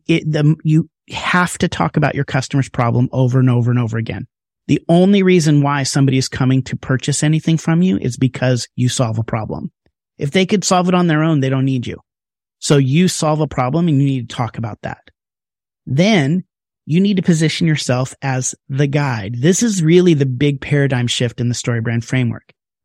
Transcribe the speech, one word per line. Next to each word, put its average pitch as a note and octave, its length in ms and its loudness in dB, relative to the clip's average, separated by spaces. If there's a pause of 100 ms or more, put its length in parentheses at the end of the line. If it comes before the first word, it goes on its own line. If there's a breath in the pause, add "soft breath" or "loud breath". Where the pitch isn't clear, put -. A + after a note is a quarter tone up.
it, E3 240 0
the, D3+ 320 2
you D#3 260 2 (200)
have - 480 -2
to F3+ 100 0
talk - 300 -4
about D3 180 0
your C#3 100 -4
customer's C3+ 440 -2
problem A#2+ 420 0
over C3 280 0
and B2+ 100 4
over A#2+ 220 2
and B2 80 0
over A2+ 180 -4
again. A2+ 300 -8 (400)
The D3 200 2
only F#3+ 360 4
reason D#3+ 400 4
why C#3+ 180 0
somebody C3+ 380 2
is C3 100 -2
coming C3 340 0
to - 140 -8
purchase - 460 -4
anything D#3 340 0
from E3 240 0
you F#3+ 160 2
is A#2+ 200 -6
because B2+ 580 -2
you B2 120 0
solve A2+ 300 -2
a A2+ 60 -2
problem. - 480 -8 (480)
If C#3+ 120 -6
they F#3+ 140 2
could G3 180 0
solve F3+ 240 2
it F3+ 60 2
on F3+ 140 4
their D#3 160 2
own, D#3+ 160 2
they C3+ 100 0
don't C3 160 0
need C3 220 -2
you. E2 100 -10 (640)
So - 180 2
you C#3+ 300 4
solve D#3 340 -2
a D3 60 0
problem C#3+ 400 -2
and C#3+ 120 2
you C#3 80 2
need C3 220 -4
to - 60 -16
talk - 220 -6
about A2+ 260 -8
that. - 260 -12 (760)
Then E3+ 560 2 (420)
you D3+ 140 0
need G3+ 180 2
to F3+ 60 0
position E3 420 0
yourself C3 560 -2
as C3 320 -4 (140)
the C#3+ 180 -2
guide. C3 540 -4
This F3+ 240 2
is G3+ 180 0
really F3 320 6
the C#3 140 2
big C3+ 340 -2
paradigm C3+ 460 0
shift A#2+ 320 -4
in A#2+ 100 -2
the A#2+ 60 -2
StoryBrand A#2 480 -4
framework. B2 480 -4 (340)